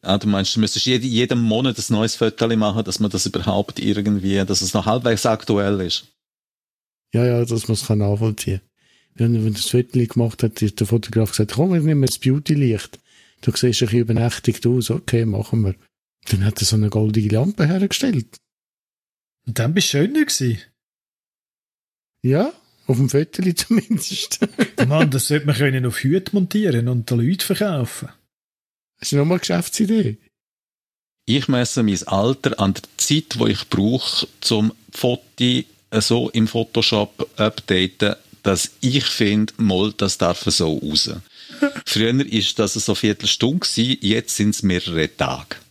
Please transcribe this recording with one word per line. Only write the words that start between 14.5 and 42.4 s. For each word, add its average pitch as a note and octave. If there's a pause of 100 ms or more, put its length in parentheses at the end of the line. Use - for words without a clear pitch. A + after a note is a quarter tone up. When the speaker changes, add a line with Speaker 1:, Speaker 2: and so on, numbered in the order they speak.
Speaker 2:
aus.“ A#2+
„Okay, A#2
machen G#2+
wir.“ G2 (540)
Dann G2
hat G#2+
er G#2
so A2
eine G#2+
goldige G#2+
Lampe D3+
hergestellt. F#3+ (1080)
Speaker 3:
Und A2+
dann B2
bist F#3+
du C#3
schöner C#4
gewesen. A#2+ (1600)
Speaker 2:
Ja, E3+ (340)
auf C3
dem C3
Föteli E3
<laughs> -
zumindest. - (480)
Speaker 3:
Mann, D3+
das C3
sollte D3
man D3
können C3
auf A#2+
Hüte F3
montieren F#3
und B2
den A#2+
Leuten E3
verkaufen. F3+ (880)
Speaker 2:
Das -
ist -
nochmal D3
eine F3
Geschäftsidee. F3+ (1080)
Speaker 1:
Ich B2+
messe B2
mein G2
Alter A2+
an G2
der - (140)
Zeit, D3
die A2+
ich -
brauche, - (140)
zum A2 (180)
Foto B2 (360)
so A#2+
im A2+
Photoshop A2+ (100)
updaten, G2+ (280)
dass F#2+ (100)
ich B2+
finde, G#2+
mal, G#2
das G2
darf A2+
so D#2+
raus. D2+ (380)
<laughs> -
Früher A#2+
ist -